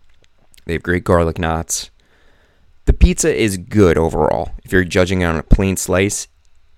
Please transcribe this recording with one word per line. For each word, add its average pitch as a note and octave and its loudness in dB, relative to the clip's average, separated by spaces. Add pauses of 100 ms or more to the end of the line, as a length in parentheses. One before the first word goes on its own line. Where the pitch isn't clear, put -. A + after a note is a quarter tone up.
(680)
They E2+ -4
have D#2 -6
great F2 -2
garlic E2+ 0
knots. E2 -6 (960)
The - 2
pizza - 2
is F#2+ 0
good F#2 4
overall. D#2+ -2 (100)
If - -20
you're F#2 2
judging F2+ -2
it - 0
on E2 -2
a D2 -6
plain F#2+ 2
slice, G2 -2 (500)